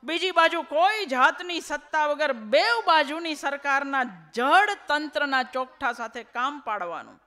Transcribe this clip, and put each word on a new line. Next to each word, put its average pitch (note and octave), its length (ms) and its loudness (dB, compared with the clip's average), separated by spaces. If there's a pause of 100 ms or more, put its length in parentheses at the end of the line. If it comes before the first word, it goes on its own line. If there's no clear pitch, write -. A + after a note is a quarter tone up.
બીજી E4+ 280 -2
બાજુ E4 300 4
કોઈ F#4+ 440 0
જાતની D#4 560 0
સત્તા D4+ 440 -4
વગર D4 280 0
બેઉ D#4+ 540 2
બાજુની D#4 480 2
સરકારના C#4 680 -2
જડ B3+ 680 2 (180)
તંત્રના D4 560 -2
ચોકઠા B3+ 500 -6
સાથે A#3 300 -10
કામ C4+ 360 -6
પાડવાનું. E3+ 680 -8